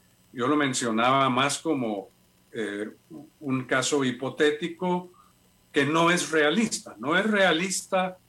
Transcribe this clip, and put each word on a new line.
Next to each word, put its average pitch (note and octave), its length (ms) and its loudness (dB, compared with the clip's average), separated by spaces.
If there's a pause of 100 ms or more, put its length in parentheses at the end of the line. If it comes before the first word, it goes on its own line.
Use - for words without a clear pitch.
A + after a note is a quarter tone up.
(320)
Yo B2 140 -2
lo D3 100 2
mencionaba C3 760 2
más C3+ 280 0
como, A2+ 500 -4 (440)
eh, G#2 360 -6 (520)
un C3 240 -4
caso C3+ 400 0
hipotético D3+ 1040 -2 (640)
que C#3+ 120 2
no E3 260 2
es D#3+ 200 0
realista. D#3+ 680 0
No D3+ 200 0
es G3+ 100 0
realista F#3 880 0 (120)